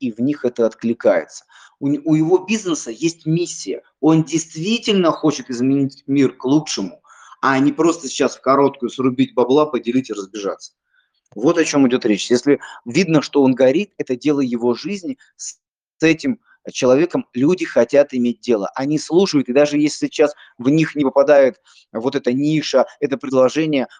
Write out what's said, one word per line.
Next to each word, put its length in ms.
и 120
в 100
них 240
это 220
откликается. 800
У 100
не-, 160
у 100
его 240
бизнеса 520
есть 360
миссия, 560
он 220
действительно 880
хочет 400
изменить 560
мир 260
к 120
лучшему, 560
а 180
не 140
просто 360
сейчас 280
в 40
короткую 500
срубить 440
бабла, 320
поделить 420
и 40
разбежаться. 600
Вот 240
о 60
чем 240
идет 160
речь. 260
Если 280
видно, 360
что 220
он 120
горит, 440
это 180
дело 240
его 340
жизни, 420
с, 180
с 40
этим 360
человеком 640
люди 320
хотят 480
иметь 280
дело. 340
Они 240
слушают, 500
и 40
даже 260
если 280
сейчас 280
в 100
них 260
не 100
попадает 560
вот 220
эта 180
ниша, 520
это 160
предложение, 720